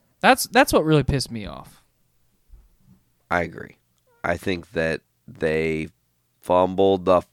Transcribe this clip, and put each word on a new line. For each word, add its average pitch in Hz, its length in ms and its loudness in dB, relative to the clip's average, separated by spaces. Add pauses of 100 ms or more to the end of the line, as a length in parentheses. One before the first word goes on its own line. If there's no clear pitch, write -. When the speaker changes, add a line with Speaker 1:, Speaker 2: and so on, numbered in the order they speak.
(200)
Speaker 1:
That's, 233 240 2
that's 269 300 2
what 214 100 2
really 151 200 4
pissed 131 280 -4
me 110 140 -10
off. 69 360 -18 (1500)
Speaker 2:
I 87 120 0
agree. - 340 -14 (440)
I 87 140 -2
think 90 380 -6
that 80 280 -2 (240)
they 80 640 -4 (540)
fumbled 92 640 2
the 90 160 4 (120)